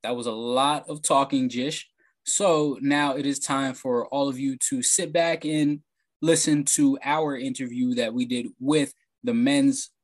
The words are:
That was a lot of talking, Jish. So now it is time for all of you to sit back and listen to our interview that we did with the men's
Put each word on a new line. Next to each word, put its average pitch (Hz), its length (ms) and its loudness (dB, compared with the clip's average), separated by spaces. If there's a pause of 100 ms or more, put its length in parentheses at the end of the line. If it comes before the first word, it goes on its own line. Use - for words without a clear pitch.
That 120 140 -4
was 120 100 -8
a 117 60 -4
lot 127 580 -2
of 151 140 -10
talking, 139 440 2
Jish. 127 360 -4 (420)
So 151 560 2
now 143 340 2
it 143 120 -2
is 139 100 -2
time 135 380 -2
for 120 320 -2
all 139 200 0
of 127 120 -6
you 135 180 -4 (120)
to 127 120 -2
sit 156 320 0
back 165 320 0
and 151 360 0 (380)
listen 156 440 2
to 139 400 2
our 147 340 0
interview 123 560 -4
that 117 180 0
we 123 140 -4
did 120 220 -4 (120)
with 139 320 2 (320)
the 120 120 0
men's 135 560 2 (120)